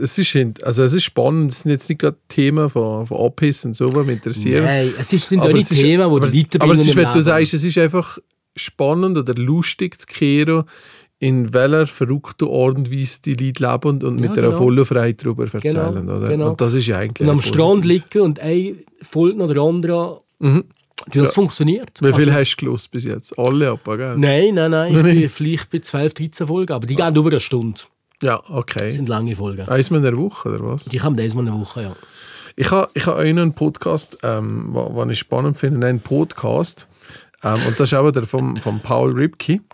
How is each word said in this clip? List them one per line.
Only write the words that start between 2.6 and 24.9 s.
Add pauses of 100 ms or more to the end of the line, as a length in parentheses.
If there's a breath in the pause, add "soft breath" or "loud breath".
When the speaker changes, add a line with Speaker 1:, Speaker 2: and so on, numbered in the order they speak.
Speaker 1:
von,
von
Abhiss
und
so,
was
mich
interessieren.
Speaker 2:
Nein,
es
ist,
sind
Speaker 1:
Aber
Speaker 2:
ja
nicht
Speaker 1:
es
ist,
Speaker 2:
Themen, (100)
die
Speaker 1:
aber
Speaker 2:
dich
Speaker 1:
es,
aber
es
Speaker 2:
weiterbringen
Speaker 1:
ist,
Speaker 2:
im
Speaker 1:
wenn
du
Speaker 2:
Leben.
Speaker 1:
sagst,
es
ist
einfach (380)
spannend
oder
lustig
zu
kehren, (560 loud breath)
in
welcher
verrückten
Art
und
Weise
die
Leute
leben
und,
und
Speaker 2:
Ja,
Speaker 1:
mit
einer
Speaker 2:
genau.
Speaker 1:
vollen
Freiheit
darüber
erzählen,
Speaker 2:
Genau,
Speaker 1:
oder?
Speaker 2:
genau.
Speaker 1:
Und
das
ist
ja
eigentlich
Speaker 2:
Und
am
Speaker 1:
positiv.
Speaker 2:
Strand
liegen
und
ein (240)
folgt
noch
der
andere. (180)
Speaker 1:
Mhm. (480)
Speaker 2:
Du,
das
Speaker 1:
Ja.
Speaker 2:
funktioniert. (100)
Speaker 1:
Wie
viel
Speaker 2:
Also
Speaker 1:
hast
du
gelost
bis
jetzt?
Alle
ab,
gell?
Speaker 2:
Nein,
nein,
nein.